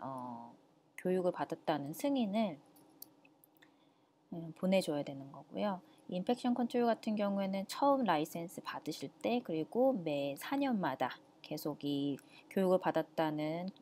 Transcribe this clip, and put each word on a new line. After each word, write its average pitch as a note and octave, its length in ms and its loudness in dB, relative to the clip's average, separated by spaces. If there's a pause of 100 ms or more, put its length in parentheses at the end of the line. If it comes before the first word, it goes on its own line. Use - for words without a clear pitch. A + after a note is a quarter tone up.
어, B2 520 -10 (440)
교육을 F#3 340 2
받았다는 D3+ 640 -2
승인을, A3 680 0 (1700)
음, E3 240 -8
보내줘야 F#3 460 2
되는 C#3 280 -10
거고요. F#3+ 500 -4 (280)
인펙션 A#3+ 440 0
컨트롤 A#3+ 320 2
같은 A3 300 0
경우에는 G3 520 0
처음 C#4 360 4
라이센스 E3+ 580 0
받으실 - 480 -8 (120)
때 A#3+ 220 2
그리고 G3+ 500 2
매 C#3+ 440 0
사 - 180 -4
년마다 F#3 640 0 (240)
계속 D3+ 420 -6
이 C#3+ 340 0 (320)
교육을 F#3 300 4
받았다는, D#3+ 880 0 (120)